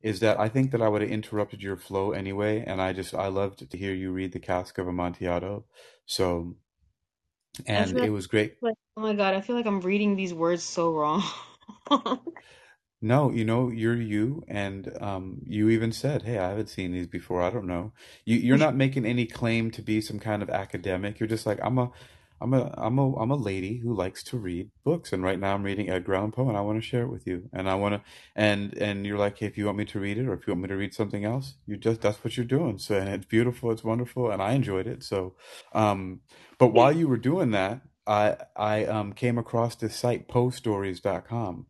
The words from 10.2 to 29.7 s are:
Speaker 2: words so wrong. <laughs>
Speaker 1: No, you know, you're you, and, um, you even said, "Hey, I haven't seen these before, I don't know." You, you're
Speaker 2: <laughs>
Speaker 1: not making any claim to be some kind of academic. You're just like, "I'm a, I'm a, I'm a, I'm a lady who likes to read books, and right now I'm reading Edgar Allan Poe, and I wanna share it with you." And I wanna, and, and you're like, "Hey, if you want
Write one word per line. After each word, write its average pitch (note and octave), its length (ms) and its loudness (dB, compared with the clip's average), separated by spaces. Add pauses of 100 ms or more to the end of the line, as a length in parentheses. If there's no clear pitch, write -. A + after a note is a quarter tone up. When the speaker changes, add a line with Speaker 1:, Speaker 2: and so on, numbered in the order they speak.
Speaker 2:
words E3+ 300 2
so E3+ 300 0
wrong. D#3 300 0 (680)
<laughs> B3+ 300 2 (800)
Speaker 1:
No, B2 300 4
you A2+ 140 0
know, A#2+ 260 0
you're A2+ 300 0
you, A2 480 -2
and, G2 520 -6
um, F#2+ 460 -6
you G#2+ 220 4
even A2+ 240 4
said, C3+ 300 -2
"Hey, A2 160 -2
I F2+ 100 0
haven't G#2 200 -4
seen F2+ 240 -6
these F2+ 140 -4
before, F2+ 360 -4
I F2+ 80 2
don't F#2+ 180 -6
know." F2+ 240 -4 (320)
You, A2+ 140 4
you're B2+ 200 6
Speaker 2:
<laughs> - 0 -
Speaker 1:
not D3+ 160 4
making C3+ 320 2
any A#2+ 180 2
claim A2+ 480 0
to A2 100 -12
be G#2+ 180 0
some G#2+ 180 -6
kind G#2 240 -2
of F#2+ 80 -6
academic. G2 680 -4
You're A2 80 -2
just A2 180 -2
like, G2+ 160 0
"I'm B2+ 160 2
a, B2+ 140 0 (480)
I'm B2 140 0
a, C3 220 2
I'm B2 220 0
a, C3+ 200 4
I'm A2+ 120 0
a C#3+ 60 2
lady G2 420 -2
who A#2 160 -2
likes F#2+ 300 -2
to - 140 -8
read F2+ 340 -6 (120)
books, E3 280 -2
and F#2 100 -2
right F#2 160 0
now G2 160 0
I'm G2+ 80 -2
reading G2 280 -2
Edgar F#2 260 0
Allan G#2+ 160 0
Poe, C3 160 0
and G#2+ 100 0
I - 40 0
wanna G#2+ 180 0
share A#2+ 240 -2
it - 80 -4
with - 120 -10
you." F#2 280 -6
And F#2+ 180 -2
I F#2+ 60 2
wanna, G2+ 260 0 (320)
and, G#2 420 2
and G2+ 300 -2
you're G2+ 120 -2
like, G2+ 200 0
"Hey, G#2+ 80 -4
if G2 100 -6
you G#2 100 -2
want G2+ 120 0